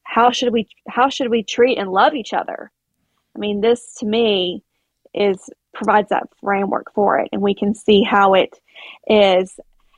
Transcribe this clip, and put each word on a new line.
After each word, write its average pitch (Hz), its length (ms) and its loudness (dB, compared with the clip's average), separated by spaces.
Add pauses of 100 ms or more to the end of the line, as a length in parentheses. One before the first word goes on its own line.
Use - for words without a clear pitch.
how 240 260 2
should 240 220 -4
we, 226 160 -2 (200)
how 240 200 0
should 262 200 -6
we 226 140 -2
treat 240 340 0
and 190 140 -6
love 233 240 2
each 233 180 -10
other? - 380 -8 (640)
I 220 60 -16
mean, 208 200 -4
this 233 380 -2
to 226 80 -8
me 208 560 -2 (500)
is, 196 380 -2 (240)
provides 208 360 0
that - 180 -4 (120)
framework 196 540 -4
for 202 240 2
it, - 140 -2
and 196 100 -6
we 202 120 0
can 202 200 -4
see 202 280 2
how 196 320 2
it - 260 0 (480)
is, 190 500 2 (400)